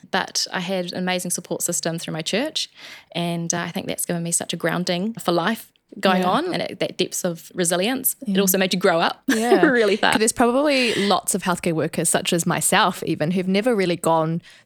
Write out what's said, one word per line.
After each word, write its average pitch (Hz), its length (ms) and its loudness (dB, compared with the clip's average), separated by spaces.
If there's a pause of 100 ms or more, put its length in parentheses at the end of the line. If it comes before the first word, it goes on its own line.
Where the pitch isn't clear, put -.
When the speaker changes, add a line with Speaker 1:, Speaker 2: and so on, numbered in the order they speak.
Speaker 1:
But - 420 -2
I 185 100 -4
had 180 300 -4
an - 60 -8
amazing 180 320 -2
support - 320 -6
system 170 380 -4
through 165 140 -8
my 160 100 -6
church. 262 440 -4 (440)
And, 170 420 -4
uh, 170 60 -2
I 175 100 -6
think - 180 -8
that's - 180 -6
given 170 180 -4
me 170 80 -6
such - 200 -4
a 175 60 -6
grounding 175 560 -2
for - 180 -4
life 170 400 0 (280)
going 185 240 4
Speaker 2:
Yeah. 180 60 2
Speaker 1:
on 311 240 0
and - 80 -2
at - 180 -8
that - 180 -4
depths - 260 -4
of 170 300 -6
resilience. 180 680 0
It 269 140 -6
Speaker 2:
Yeah. 190 60 4
Speaker 1:
also 190 160 2
made 190 160 2
you 185 60 0
grow 175 200 4
up - 260 0
<laughs> - 20 -20
Speaker 2:
Yeah. 240 380 4
Speaker 1:
really 226 320 4
fast. 190 160 2
Speaker 2:
'Cause 175 60 2
there's 214 140 2
probably 254 640 2
lots 202 400 0
of 190 80 -4
healthcare 175 300 -2
workers, 160 360 -2
such - 240 0
as 170 120 0
myself 180 600 2
even, 156 260 -2
who've 185 160 -2
never 208 280 2
really 180 220 2
gone 165 440 0 (240)